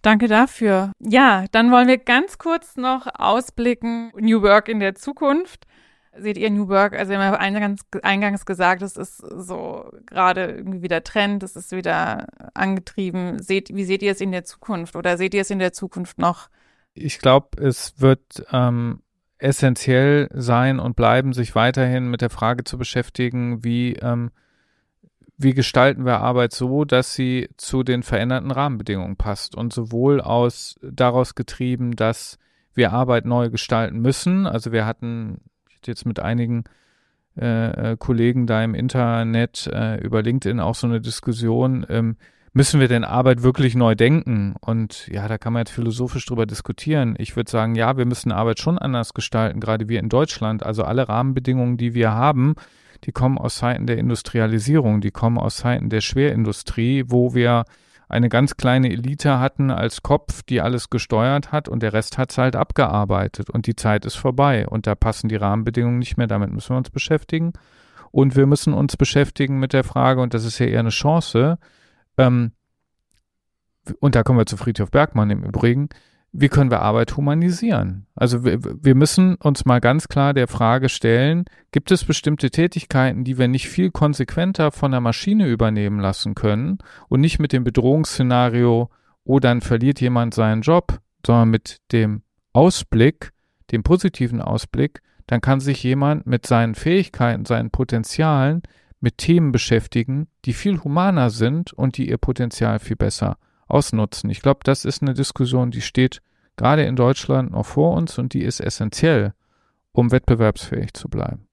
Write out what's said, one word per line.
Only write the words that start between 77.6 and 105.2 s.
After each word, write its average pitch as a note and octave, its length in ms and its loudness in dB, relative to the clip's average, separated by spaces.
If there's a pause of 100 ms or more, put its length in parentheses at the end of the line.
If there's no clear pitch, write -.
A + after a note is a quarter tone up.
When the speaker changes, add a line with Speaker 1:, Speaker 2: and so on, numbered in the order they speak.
Speaker 2:
Also A#2+ 300 0
wir, A#2 200 2
wir - 320 2
müssen F3+ 400 4
uns - 300 0
mal B2 140 4
ganz B2+ 280 2
klar C#3 260 2
der B2+ 140 2
Frage B2 420 0
stellen, C3+ 560 2 (260)
gibt - 180 -2
es F#3 140 2
bestimmte D3+ 480 -2
Tätigkeiten, C3+ 720 0
die B2+ 140 -4
wir B2+ 100 2
nicht B2+ 220 -2
viel F3+ 220 0
konsequenter D#3 800 0
von C#3 200 -2
der B2+ 80 0
Maschine F3 480 0
übernehmen G#2+ 520 0
lassen G2 360 -2
können B2 440 0 (280)
und C3 140 2
nicht E3 180 2
mit D3+ 140 0
dem B2+ 100 0
Bedrohungsszenario, B2 1300 2 (340)
oh, C3+ 160 2
dann B2 220 2
verliert B2 400 0
jemand A#2+ 320 0
seinen A2 280 2
Job, E3+ 380 2 (260)
sondern A#2 240 6
mit - 280 -2 (140)
dem G#2+ 300 0 (320)
Ausblick, C#3 800 4 (400)
dem A2+ 120 -2
positiven C3+ 580 0
Ausblick, - 600 -4 (260)
dann A#2+ 140 0
kann C3+ 180 2
sich C3+ 220 -2
jemand C#3+ 460 0
mit B2 180 0
seinen A#2 300 2
Fähigkeiten, B2 680 0
seinen A#2 260 -2
Potenzialen C#3 920 0 (380)
mit - 180 -2
Themen E3 340 4
beschäftigen, B2 760 0 (180)
die B2+ 80 -2
viel G3 300 -2
humaner D#3 460 2
sind A#2+ 440 -2
und C3 240 -2
die C3 120 -4
ihr - 80 0
Potenzial A#2 600 -2
viel - 160 -6
besser G2+ 420 -2 (300)
ausnutzen. A2 600 -2
Ich - 120 -6
glaub, C#3 220 0
das C#3 220 -2
ist - 160 -6
eine C#3 120 -2
Diskussion, B2+ 580 -2